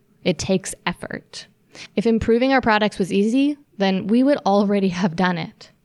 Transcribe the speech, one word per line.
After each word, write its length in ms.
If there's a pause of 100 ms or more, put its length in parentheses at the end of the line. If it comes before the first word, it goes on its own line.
(260)
It 120
takes 380 (100)
effort. 640 (480)
If 100
improving 460
our 80
products 400
was 140
easy, 440 (220)
then 280
we 140
would 240
already 440
have 260
done 220
it. 340 (140)